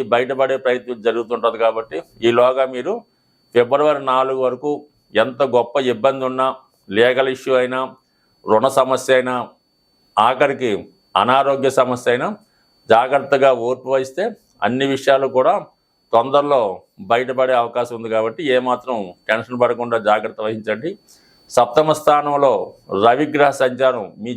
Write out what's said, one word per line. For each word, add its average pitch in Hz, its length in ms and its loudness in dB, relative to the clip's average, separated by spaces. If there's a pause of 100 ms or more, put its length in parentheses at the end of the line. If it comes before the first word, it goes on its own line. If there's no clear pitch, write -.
(120)
బయటపడే 131 520 0
ప్రయత్నం 123 420 -4
జరుగుతుంటది. 113 580 -2
కాబట్టి 113 340 -4 (300)
ఈలోగా 127 360 2 (100)
మీరు 135 200 -6 (600)
ఫిబ్రవరి 139 480 2 (120)
నాలుగు 131 320 0
వరకు 127 260 -4 (500)
ఎంత 127 200 -2 (140)
గొప్ప 120 180 0 (180)
ఇబ్బంది 131 360 0
ఉన్నా, 131 180 -2 (500)
లీగల్ 127 380 2
ఇష్యూ 131 260 -4
అయినా, 127 200 -4 (640)
రుణ 110 220 2 (120)
సమస్య 131 380 0
అయినా, 127 180 0 (840)
ఆఖరికి 123 540 2 (500)
అనారోగ్య 135 500 2 (100)
సమస్య 123 320 0
అయినా 139 160 -2 (640)
జాగ్రత్తగా 131 580 4 (160)
ఓర్పు 127 280 -6
వహిస్తే 131 300 -4 (420)
అన్ని 127 280 0
విషయాలు 135 320 2 (100)
కూడా 135 160 4 (600)
తొందరలో 135 480 2 (500)
బయటపడే 127 480 0
అవకాశం 120 380 -4
ఉంది. 113 160 -10
కాబట్టి 113 280 -2 (140)
ఏమాత్రం 127 400 -2 (320)
టెన్షన్ 117 340 -4
పడకుండా 120 340 0 (120)
జాగ్రత్త 110 380 -2
వహించండి. 110 440 -6 (600)
సప్తమ 151 500 2
స్థానంలో 147 520 2 (520)
రవిగ్రహ 143 460 4 (120)
సంచారం 123 420 0 (200)
మీ 123 120 -8